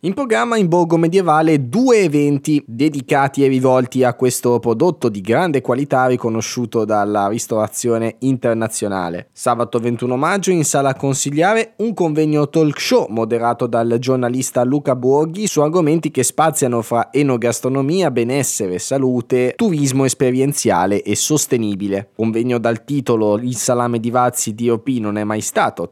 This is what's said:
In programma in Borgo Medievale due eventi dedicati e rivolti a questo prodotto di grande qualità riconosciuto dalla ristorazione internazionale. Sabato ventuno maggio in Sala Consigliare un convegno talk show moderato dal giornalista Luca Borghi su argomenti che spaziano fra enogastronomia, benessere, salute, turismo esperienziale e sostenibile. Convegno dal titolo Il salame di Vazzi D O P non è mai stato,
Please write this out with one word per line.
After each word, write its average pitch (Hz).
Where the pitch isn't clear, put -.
In 185
programma 233
in 196
Borgo 165
Medievale 160
due 226
eventi 147
dedicati 139
e 135
rivolti 127
a 120
questo 123
prodotto 123
di 104
grande 135
qualità 127
riconosciuto 117
dalla 104
ristorazione 113
internazionale. 110
Sabato 120
ventuno 120
maggio 180
in 170
Sala 139
Consigliare 160
un 220
convegno 151
talk 156
show 233
moderato 113
dal 117
giornalista 127
Luca 139
Borghi 156
su -
argomenti 156
che 131
spaziano 135
fra 117
enogastronomia, 135
benessere, 117
salute, 127
turismo 143
esperienziale 123
e 101
sostenibile. 101
Convegno 113
dal 117
titolo 113
Il 123
salame 120
di 113
Vazzi 123
D 120
O 113
P 127
non 104
è 107
mai 107
stato, 113